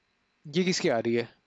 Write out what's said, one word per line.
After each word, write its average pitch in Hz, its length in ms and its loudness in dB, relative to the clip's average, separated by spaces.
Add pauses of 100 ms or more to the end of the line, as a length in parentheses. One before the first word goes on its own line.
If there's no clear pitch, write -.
(460)
ये 160 180 -2
किसकी 175 240 0
आ 120 100 2
रही 113 160 0
है? 117 140 0 (180)